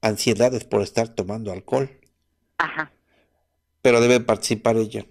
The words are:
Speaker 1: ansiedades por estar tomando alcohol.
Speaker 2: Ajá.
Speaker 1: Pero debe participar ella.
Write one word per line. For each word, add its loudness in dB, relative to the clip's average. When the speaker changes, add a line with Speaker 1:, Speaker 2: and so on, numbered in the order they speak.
Speaker 1:
ansiedades 0
por 0
estar -4
tomando -8
alcohol. -4
Speaker 2:
Ajá. -6
Speaker 1:
Pero 4
debe 6
participar 0
ella. -4